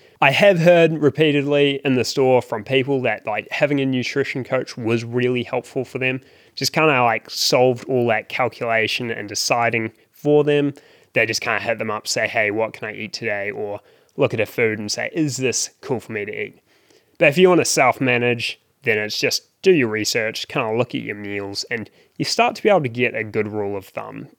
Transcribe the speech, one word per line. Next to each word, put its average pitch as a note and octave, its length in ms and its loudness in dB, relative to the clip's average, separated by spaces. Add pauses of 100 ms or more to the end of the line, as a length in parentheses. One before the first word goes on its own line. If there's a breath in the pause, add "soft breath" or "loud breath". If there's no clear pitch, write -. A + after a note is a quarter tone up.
(200 soft breath)
I C#3 120 4
have G3+ 260 6
heard E3 400 6
repeatedly C#3+ 840 2
in C3+ 100 2
the A#2+ 100 2
store C3 380 2
from G#2+ 220 -8
people C3+ 380 0
that, G#2+ 220 -2
like, G#2+ 280 -6
having C#3+ 280 0
a C3+ 60 0
nutrition C3 560 -2
coach B2+ 340 -6
was A#2 280 -2
really B2 400 -2
helpful B2+ 400 -6
for - 140 -12
them. B2+ 220 -2 (360 soft breath)
Just - 160 -4
kinda, D3+ 320 2
like, A2+ 260 0
solved B2+ 580 2
all A#2+ 200 0
that A2 220 -2
calculation A2+ 800 -2
and A2 160 -8
deciding A#2 640 -2 (180 soft breath)
for D3 320 2
them. D3 320 2 (380 soft breath)
They A2+ 120 4
just A2 160 -2
kinda A2 200 -2
hit A2+ 180 -4
them A2 120 -4
up, G#2 180 -6
say, A2+ 180 -2
"Hey, G#2+ 240 0
what G#2+ 220 -2
can - 160 -12
I G#2+ 60 -12
eat G#2 180 -12
today?" G#2 400 -6
Or G#2 280 -8 (360 soft breath)
look C3+ 180 0
at A2+ 60 -4
a G#2 60 0
food A2 320 -2
and G#2 120 -8
say, A2+ 220 -6
"Is D3+ 240 -4
this B2+ 340 -2 (120)
cool A#2+ 180 -4
for - 120 -16
me G#2 120 -6
to G#2 220 -8
eat?" - 120 -20 (600 soft breath)
But D3+ 100 6
if C#3+ 100 2
you F#3 100 8
wanna E3 160 6
self-manage, A#2+ 920 0 (240)
then G#2+ 160 0
it's G#2+ 220 -4
just - 280 -2 (140)
do F#3+ 100 6
your C3+ 140 4
research, A2 640 -4
kinda A2+ 280 -2
look B2 160 -2
at A#2+ 100 -6
your A2 120 -8
meals, G2+ 560 -8
and A2+ 180 -8 (300 soft breath)
you - 60 -4
start - 320 0
to - 80 -16
be G#3+ 40 4
able F#3 140 4
to C3 60 -4
get A#2 260 -2
a A2+ 80 -4
good G#2+ 240 -4
rule G2+ 300 -6
of F#2+ 100 -10
thumb. G#2+ 400 -12 (120)